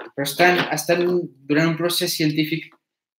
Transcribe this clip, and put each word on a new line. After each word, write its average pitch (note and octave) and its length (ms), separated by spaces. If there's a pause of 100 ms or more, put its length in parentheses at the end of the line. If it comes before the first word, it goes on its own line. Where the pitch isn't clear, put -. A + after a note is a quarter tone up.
però - 240
estan, F3 320 (160)
estan F3 300 (420)
durant D#3+ 240
un D#3+ 80
procés F3 380
científic, D#3 560 (460)